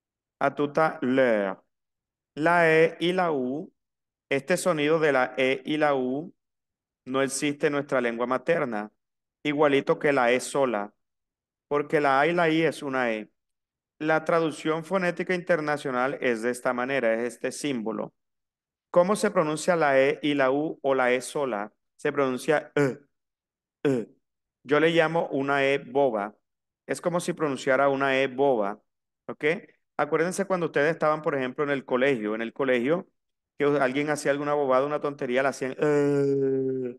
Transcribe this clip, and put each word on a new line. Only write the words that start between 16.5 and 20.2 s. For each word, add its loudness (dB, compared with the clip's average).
esta -2
manera, 0
es -4
este -6
símbolo. -6
¿Cómo 4
se 0
pronuncia 0
la 4
E 2